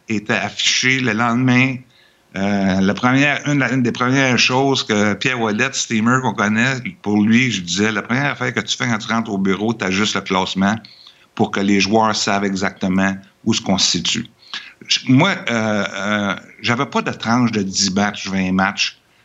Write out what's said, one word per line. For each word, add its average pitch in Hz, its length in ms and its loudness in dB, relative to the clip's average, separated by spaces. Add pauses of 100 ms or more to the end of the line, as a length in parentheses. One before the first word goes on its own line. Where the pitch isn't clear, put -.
était 110 260 -2
affiché 110 640 0
le 127 140 0
lendemain. 123 640 2 (580)
Euh, 98 460 0
la 95 140 2
première, 131 520 0
une, 147 160 0
une 127 200 0
des 117 100 0
premières 127 460 2
choses 131 460 2
que 104 280 2
Pierre 123 260 -2
Ouellet, 113 340 0
steamer 120 500 0
qu'on 120 100 0
connaît, 113 440 0 (260)
pour 104 200 2
lui, 117 280 4
je 101 100 -4
disais, « 92 320 -2
La 104 80 -2
première 131 320 -2
affaire 123 220 -4
que 117 60 -2
tu - 140 -4
fais 127 120 -4
quand 117 100 0
tu 107 160 -4
rentres 113 180 -2
au 101 60 -2
bureau, 95 380 0
t'ajustes 101 400 -2
le 95 80 -2
classement 95 540 0 (580)
pour 107 160 0
que 101 100 -4
les 101 200 2
joueurs 107 360 2
savent 101 300 0
exactement 95 680 -2 (300)
où 87 80 2
se - 80 0
constituent. » - 680 -2 (600)
Je, - 120 0 (120)
moi, 170 220 6 (160)
euh, 107 340 0 (100)
euh, 101 400 -2 (280)
j'avais 120 240 0
pas 220 160 -2
de 147 100 -4
tranche 117 400 0
de 104 100 0
dix 95 320 -2
matchs, 101 340 -2
vingt 95 240 -2
matchs. 95 460 0 (260)